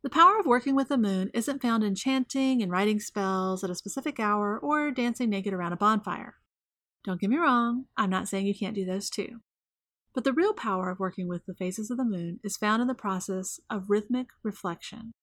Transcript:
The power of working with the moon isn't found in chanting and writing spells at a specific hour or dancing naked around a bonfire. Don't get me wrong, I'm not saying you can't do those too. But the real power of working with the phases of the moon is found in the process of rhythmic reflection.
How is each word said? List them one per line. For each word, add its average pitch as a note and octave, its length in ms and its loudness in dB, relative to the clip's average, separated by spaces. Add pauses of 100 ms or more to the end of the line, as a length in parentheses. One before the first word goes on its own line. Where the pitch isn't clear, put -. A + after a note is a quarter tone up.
The C4+ 80 -6
power F#4 300 8
of F#4 60 0
working B3+ 300 4
with C4+ 120 4
the C#4 100 0
moon F#3+ 360 2
isn't C4+ 280 -2
found A3+ 220 2
in G3+ 100 0
chanting C4 680 0
and F3+ 80 -2
writing G3+ 300 2
spells F#3+ 640 -2
at F3+ 40 -2
a F3+ 60 -4
specific C4+ 420 -6
hour G#3 400 0
or D4 340 0
dancing A#3+ 380 0
naked G3 240 -2
around F3 200 -2
a E3+ 40 -4
bonfire. - 580 0 (680)
Don't F#3 160 -4
get G3 100 0
me B3+ 60 4
wrong, B3 500 2 (120)
I'm G3+ 120 0
not F#3+ 200 -2
saying G3 180 0
you G3+ 100 0
can't F#3+ 160 -4
do G3 120 -2
those F#3+ 240 -4
too. - 320 -8 (760)
But A#3+ 80 -2
the C4+ 80 2
real F4+ 220 2
power F#3+ 360 -2
of F#3 100 -6
working F#3 280 -4
with F3 180 -6
the F#3 80 -10
phases F#3+ 380 -6
of A#3+ 60 -4
the C4 80 -2
moon F3 400 -4
is G3 100 -6
found A3 260 2
in B3 60 0
the B3+ 80 -2
process F#3 640 -4 (100)
of G3+ 200 -6
rhythmic A3 380 0 (140)
reflection. G#3+ 720 -8 (120)